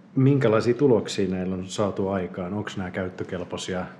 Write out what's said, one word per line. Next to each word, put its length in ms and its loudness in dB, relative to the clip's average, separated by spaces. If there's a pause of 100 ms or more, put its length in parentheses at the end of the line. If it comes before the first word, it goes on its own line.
(160)
Minkälaisia 580 6
tuloksia 540 2
näillä 260 -2
on 120 -6
saatu 420 -2
aikaan? 460 -4
Onks 220 -6
nää 140 -6
käyttökelpoisia? 960 -6 (140)